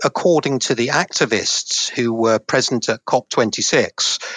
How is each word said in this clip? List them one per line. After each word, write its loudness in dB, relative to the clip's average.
according 2
to 0
the 0
activists -2
who 0
were 2
present 0
at -4
cop 0
twenty-six, 0